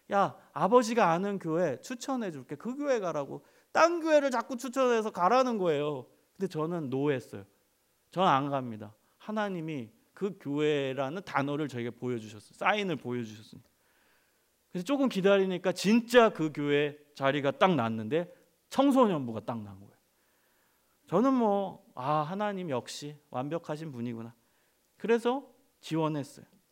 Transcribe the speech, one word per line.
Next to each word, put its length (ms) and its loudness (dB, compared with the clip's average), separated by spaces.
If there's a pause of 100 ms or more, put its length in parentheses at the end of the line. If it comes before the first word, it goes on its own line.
(120)
"야, 240 2 (160)
아버지가 600 4
아는 280 -2
교회 400 -2
추천해 500 -8
줄게. 260 -12
그 200 -10
교회 240 -2
가라고." 460 -6 (260)
딴 300 4
교회를 300 4
자꾸 260 -4
추천해서 540 0
가라는 480 4
거예요. 480 -2 (280)
근데 140 -4
저는 400 -4
노했어요. 560 -2 (680)
저는 160 4
안 220 4
갑니다. 440 -6 (240)
하나님이 760 -6 (200)
그 240 -6
교회라는 840 -2
단어를 440 -2
저에게 240 -6
보여주셨어요. 640 -8
사인을 400 0
보여주셨습니다. 720 -10 (1000)
그래서 120 -6
조금 240 2
기다리니까 680 2
진짜 560 6
그 220 -2
교회 460 0 (160)
자리가 380 2
딱 240 4
났는데 580 -2 (360)
청소년부가 720 2
딱 220 -8
난 160 -16
거예요. 140 -20 (1120)
저는 260 2
뭐, 600 0
"아, 280 -2
하나님 480 -6
역시 460 -6 (140)
완벽하신 640 -8
분이구나." 420 -8 (640)
그래서 500 0 (340)
지원했어요. 640 -4 (260)